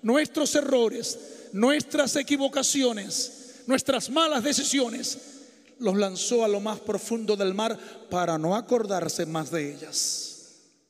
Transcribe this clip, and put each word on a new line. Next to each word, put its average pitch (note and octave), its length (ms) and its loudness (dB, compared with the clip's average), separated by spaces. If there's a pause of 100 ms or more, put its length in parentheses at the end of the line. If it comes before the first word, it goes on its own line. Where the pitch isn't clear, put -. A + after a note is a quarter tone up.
nuestros D4 540 2
errores, B3+ 640 2 (320)
nuestras C4+ 640 2
equivocaciones, C4+ 1500 0
nuestras C4 420 0
malas D4+ 340 2
decisiones. C4 760 0 (640)
Los G3+ 180 2
lanzó G#3 480 2
a - 20 4
lo G3+ 140 2
más G#3 180 -4
profundo G#3+ 560 -2
del G3 180 0
mar A3 240 -2 (320)
para E3+ 280 0
no D#3+ 180 2
acordarse G3+ 720 0
más D#3+ 260 -4
de D3 220 -4
ellas. - 800 -6 (360)